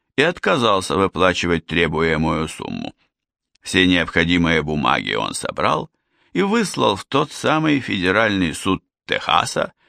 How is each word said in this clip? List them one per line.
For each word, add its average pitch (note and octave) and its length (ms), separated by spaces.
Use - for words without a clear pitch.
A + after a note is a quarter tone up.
и C3 60
отказался A#2+ 760
выплачивать F2 680
требуемую D#2+ 840
сумму. G1+ 460
Все F#2 240
необходимые E2+ 760
бумаги C2 520
он G#1+ 200
собрал D3+ 560
и F3+ 100
выслал F#3 540
в F2+ 100
тот C#3+ 260
самый D3+ 480
федеральный G2 720
суд F#2 300
Техаса, - 680